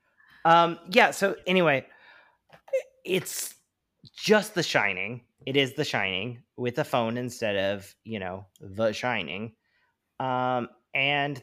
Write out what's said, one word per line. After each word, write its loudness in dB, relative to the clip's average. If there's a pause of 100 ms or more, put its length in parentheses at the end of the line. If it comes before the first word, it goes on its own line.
(440)
Um, 6 (120)
yeah, 6
so 0 (100)
anyway, 4 (1160)
it's -4 (600)
just 2
The 0
Shining. 0 (240)
It -2
is 4
The -2
Shining -4 (160)
with -4
a 0
phone -2
instead -4
of, -4 (100)
you -8
know, -10 (140)
The -2
Shining. -6 (680)
Um, -2 (240)
and -2